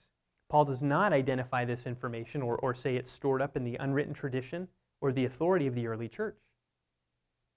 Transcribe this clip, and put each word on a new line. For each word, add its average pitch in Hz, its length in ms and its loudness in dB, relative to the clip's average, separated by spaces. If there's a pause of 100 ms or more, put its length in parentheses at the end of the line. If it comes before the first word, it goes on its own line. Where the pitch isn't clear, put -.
(500)
Paul 151 160 6
does 135 160 -2
not 160 320 4
identify 127 500 2
this 120 220 -4
information 120 560 -6
or, 120 160 0
or 131 160 0
say 127 220 -2
it's - 160 -4
stored 135 320 0
up 143 120 -4
in 131 80 -2
the 120 120 -2
unwritten 139 400 0
tradition 139 520 -6 (320)
or 139 120 2
the 127 140 2
authority 160 420 2
of 123 80 -2
the 120 100 -2
early 113 220 -4
church, 208 320 -6 (1160)